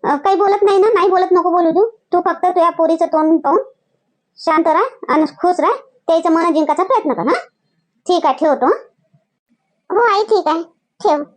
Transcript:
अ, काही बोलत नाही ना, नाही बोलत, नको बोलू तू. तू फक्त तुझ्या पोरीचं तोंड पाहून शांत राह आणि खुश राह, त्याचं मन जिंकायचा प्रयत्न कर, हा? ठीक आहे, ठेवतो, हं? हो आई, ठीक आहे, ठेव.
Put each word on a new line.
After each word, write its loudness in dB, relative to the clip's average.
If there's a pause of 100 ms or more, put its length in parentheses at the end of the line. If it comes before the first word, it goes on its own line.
अ, -2
काही 0
बोलत 0
नाही 2
ना, 4
नाही 2
बोलत, 0
नको 2
बोलू 2
तू. 2 (240)
तू 2
फक्त -4
तुझ्या 2
पोरीचं 0
तोंड 0
पाहून 0 (760)
शांत -2
राह -2
आणि 2
खुश -2
राह, 2 (340)
त्याचं 0
मन 0
जिंकायचा 0
प्रयत्न -2
कर, -4
हा? 0 (720)
ठीक 0
आहे, 2
ठेवतो, 0
हं? 2 (1160)
हो 0
आई, 0
ठीक 0
आहे, -2 (380)
ठेव. -2 (140)